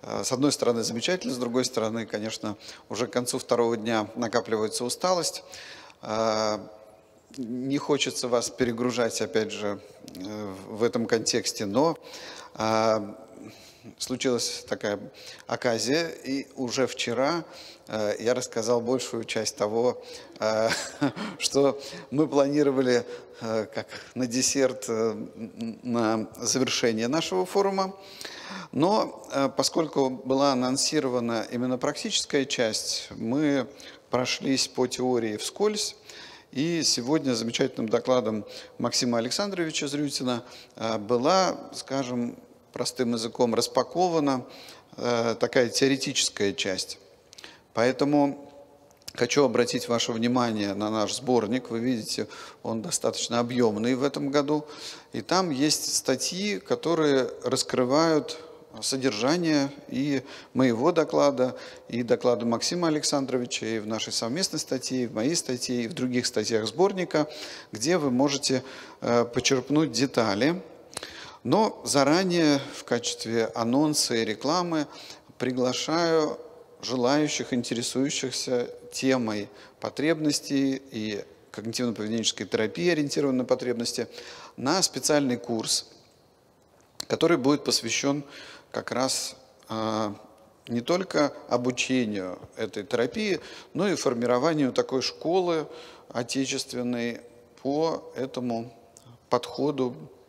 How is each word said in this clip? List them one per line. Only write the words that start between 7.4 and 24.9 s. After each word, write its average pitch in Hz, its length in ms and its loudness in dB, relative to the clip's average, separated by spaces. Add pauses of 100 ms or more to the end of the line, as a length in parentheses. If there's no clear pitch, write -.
хочется 139 480 0
вас 120 240 2
перегружать, 120 680 0
опять 107 320 0
же, 101 300 -4 (340)
э, 101 380 -8 (160)
в 110 140 -2
этом 117 240 2
контексте, 110 580 0
но, 131 320 2 (560)
э, 110 460 2 (960)
случилась 123 720 -2
такая 101 300 -2 (480)
оказия, 120 600 0
и 135 480 -6
уже 123 320 0
вчера, 139 560 0 (440)
э, 107 320 0
я 113 140 2
рассказал 120 460 0
большую 120 460 -2
часть - 320 -4
того, 113 440 0 (380)
э, 110 300 2 (320)
<laughs> 147 360 -2
что 139 440 2 (280)
мы 147 180 2
планировали, 139 800 4 (360)
э, 110 320 -2
как 107 140 -6 (280)
на 127 100 -2
десерт, 127 640 0
э, 120 60 0